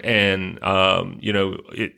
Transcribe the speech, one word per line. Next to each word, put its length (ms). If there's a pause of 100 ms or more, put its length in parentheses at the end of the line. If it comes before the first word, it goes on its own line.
and, 600
um, 560
you 140
know, 240 (140)
it, 260